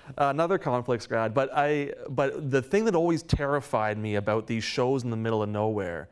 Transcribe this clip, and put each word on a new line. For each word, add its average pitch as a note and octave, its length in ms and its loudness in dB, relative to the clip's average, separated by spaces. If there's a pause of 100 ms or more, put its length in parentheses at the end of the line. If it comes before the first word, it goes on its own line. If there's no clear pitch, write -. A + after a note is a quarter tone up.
(180)
uh, C#3+ 80 2
another E3 320 2
Conflicts B2 480 0
grad. A2+ 280 0
But C#3 200 2
I, D3 380 2 (160)
but C#3 420 -2
the C3+ 120 4
thing G#3+ 240 2
that G3 100 2
always E3 260 2
terrified B2+ 760 0
me G#2+ 180 -2
about G#2+ 320 0
these A2+ 160 -2
shows C3 400 0
in B2 60 -2
the A2+ 60 -2
middle A2 280 0
of G#2 40 -2
nowhere G#2 640 -2